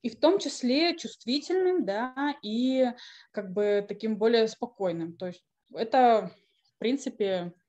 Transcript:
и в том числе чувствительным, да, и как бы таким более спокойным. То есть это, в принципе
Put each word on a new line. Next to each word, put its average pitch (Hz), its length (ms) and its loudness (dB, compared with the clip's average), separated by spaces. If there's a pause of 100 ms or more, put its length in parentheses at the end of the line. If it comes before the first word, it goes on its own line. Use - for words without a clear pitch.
и 233 80 -4
в - 80 -18
том 339 180 4
числе 311 580 0
чувствительным, 339 880 -2
да, 247 600 -4
и 254 420 0 (460)
как 196 200 -8
бы 208 360 2
таким 214 300 -4
более 226 300 4
спокойным. 170 720 -6
То 185 100 -8
есть 180 160 -14 (300)
это, 226 580 4 (440)
в - 40 -20
принципе 202 760 -4 (160)